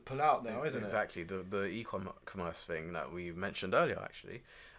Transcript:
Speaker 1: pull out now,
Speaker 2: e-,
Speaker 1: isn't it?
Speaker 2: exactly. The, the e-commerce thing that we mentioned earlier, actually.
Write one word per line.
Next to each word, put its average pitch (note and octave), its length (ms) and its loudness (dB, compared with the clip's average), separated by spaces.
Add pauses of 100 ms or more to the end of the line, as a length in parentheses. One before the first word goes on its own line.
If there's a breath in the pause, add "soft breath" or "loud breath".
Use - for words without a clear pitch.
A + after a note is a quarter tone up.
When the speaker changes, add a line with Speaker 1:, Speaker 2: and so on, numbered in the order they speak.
Speaker 1:
pull C3+ 180 -4
out C3+ 220 6
now, A#2 200 0
Speaker 2:
e-, D#3 40 2
Speaker 1:
isn't B2+ 140 0
it? - 40 -2
Speaker 2:
exactly. G2 380 2
The, F#2 240 -4
the G2 180 2
e-commerce F#2+ 960 -4
thing E2 320 -2
that D2 200 -2
we F2 200 -4
mentioned F#2+ 420 0
earlier, C#3 280 6
actually. - 400 -10 (360 loud breath)